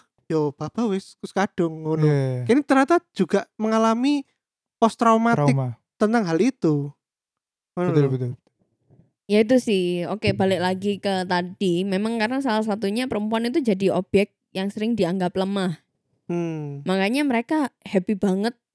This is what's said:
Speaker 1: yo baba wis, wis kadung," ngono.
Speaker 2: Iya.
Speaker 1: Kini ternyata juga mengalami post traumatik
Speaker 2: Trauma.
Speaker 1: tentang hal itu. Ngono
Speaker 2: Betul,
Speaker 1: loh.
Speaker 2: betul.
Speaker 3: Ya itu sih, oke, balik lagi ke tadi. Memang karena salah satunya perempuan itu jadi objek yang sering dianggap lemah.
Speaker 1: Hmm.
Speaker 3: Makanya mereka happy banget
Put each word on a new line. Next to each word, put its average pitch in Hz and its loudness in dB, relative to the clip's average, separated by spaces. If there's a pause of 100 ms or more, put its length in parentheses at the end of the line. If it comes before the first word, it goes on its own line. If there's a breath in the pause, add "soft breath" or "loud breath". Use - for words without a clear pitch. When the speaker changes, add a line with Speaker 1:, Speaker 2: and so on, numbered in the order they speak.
(260)
Speaker 1:
yo 151 0
baba 185 -6
wis, 190 -6
wis - -12
kadung," 165 -2
ngono. 156 2
Speaker 2:
Iya. 131 0
Speaker 1:
Kini 277 4
ternyata 277 2
juga 196 0 (120)
mengalami 226 2 (520)
post 226 2
traumatik 226 4
Speaker 2:
Trauma. 135 0 (200)
Speaker 1:
tentang 220 2
hal 165 0
itu. 156 2 (840)
Ngono 180 -2
Speaker 2:
Betul, 160 4
Speaker 1:
loh. 139 2
Speaker 2:
betul. 123 -4 (920)
Speaker 3:
Ya 208 2
itu 226 4
sih, 202 2 (220)
oke, 202 -2
balik 190 0
lagi 185 -2
ke 190 -2
tadi. 180 -2
Memang 202 -2
karena 233 -2
salah 226 0
satunya 220 -4
perempuan 226 -4
itu 247 -2
jadi 196 0
objek 190 0 (180)
yang 190 -4
sering 214 -4
dianggap 180 -2
lemah. 190 -4 (420)
Speaker 1:
Hmm. 156 -6
Speaker 3:
Makanya 190 0
mereka 269 0 (140)
happy 202 -2
banget 202 -2 (200)